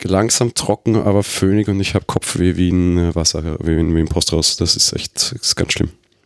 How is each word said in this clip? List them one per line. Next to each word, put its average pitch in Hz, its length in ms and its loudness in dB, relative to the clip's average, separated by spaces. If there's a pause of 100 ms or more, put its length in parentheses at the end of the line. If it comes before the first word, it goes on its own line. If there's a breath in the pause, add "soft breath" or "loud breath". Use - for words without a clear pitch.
langsam 110 520 0
trocken, - 420 0
aber 101 260 2
föhnig 98 440 0
und 98 120 0
ich - 160 -2
hab 87 100 -2
Kopfweh 87 520 0
wie 90 120 2
ein, 90 280 2
äh, 87 180 2
Wasser, 80 440 -2
wie 82 120 -2
ein, 82 240 2
wie 82 60 4
ein 80 60 0
Post - 260 -2
raus. 82 240 0
Das - 180 0
ist - 180 0
echt, - 220 -8
das - 160 -4
ist - 240 -4
ganz - 180 -2
schlimm. - 160 -2 (360)